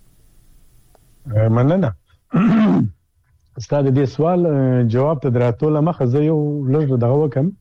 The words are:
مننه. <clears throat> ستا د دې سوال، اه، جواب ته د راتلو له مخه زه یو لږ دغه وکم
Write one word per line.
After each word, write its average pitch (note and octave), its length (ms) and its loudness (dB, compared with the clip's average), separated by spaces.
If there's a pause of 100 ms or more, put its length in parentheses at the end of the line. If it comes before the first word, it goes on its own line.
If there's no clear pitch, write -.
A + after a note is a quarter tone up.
(1500)
مننه. C3+ 440 2 (400)
<clears throat> F#3 1300 -2
ستا D3 180 -2
د C3+ 160 2
دې C#3+ 60 2
سوال، E3 420 0
اه، C3 380 0
جواب C3 380 0
ته C#3+ 80 -2
د A#2+ 80 0
راتلو B2 320 0
له D3+ 120 0
مخه D#3 240 -2
زه C#3 180 0
یو D3 440 -2
لږ C3+ 300 0
دغه A#2+ 160 0
وکم D3 480 -2